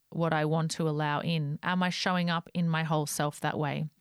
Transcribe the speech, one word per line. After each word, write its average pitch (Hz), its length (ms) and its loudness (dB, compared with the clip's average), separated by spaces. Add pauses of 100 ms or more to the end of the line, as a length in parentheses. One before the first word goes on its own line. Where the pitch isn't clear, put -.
(100)
what 165 220 0
I 156 120 2
want 160 280 2
to 160 160 0
allow 147 320 0
in? 156 420 -2
Am 180 200 0
I 180 80 2
showing 180 380 0
up 165 260 -2
in 170 140 2
my 160 160 2
whole 156 220 2
self 147 340 -2
that - 180 -2
way?" 147 300 -2 (120)